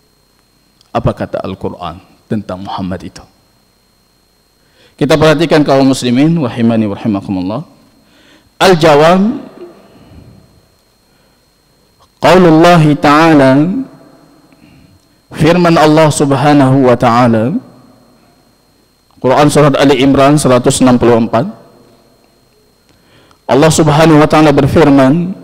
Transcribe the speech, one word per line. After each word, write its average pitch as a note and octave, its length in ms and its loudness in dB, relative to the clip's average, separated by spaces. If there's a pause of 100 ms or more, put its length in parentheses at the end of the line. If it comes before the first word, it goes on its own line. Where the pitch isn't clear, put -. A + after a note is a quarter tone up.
(880)
Apa A#2+ 240 -6
kata - 300 -10
Al-Quran F#2 580 -14 (240)
tentang G2 400 -12
Muhammad F#2 380 -12
itu? - 180 -20 (1700)
Kita D3+ 240 0
perhatikan, D#3 440 0
kaum C3+ 280 0
muslimin, C3 480 -2
rahimani A#2 480 -2
wa G2+ 80 -8
rahimakumullah. G2+ 680 -8 (960)
Al-jawab, E3+ 840 2 (2750)
qaulullah E3 640 2 (160)
ta'ala, D3 540 2 (1900)
firman E3+ 400 2
Allah D#3 320 2
Subhanahu C#3 720 0
wa B2 160 2
ta'ala, A#2+ 560 0 (1700)
Quran C3 240 2
surat C#3+ 320 0
Ali C#3 240 2
Imran C#3 320 2
seratus C3 480 0
enam B2 160 2
puluh A#2 160 2
empat. A#2 320 -2 (2000)
Allah C#3+ 240 0
Subhanahu D#3 480 2
wa D3+ 80 2
ta'ala D#3 240 2
berfirman, C#3+ 800 0 (120)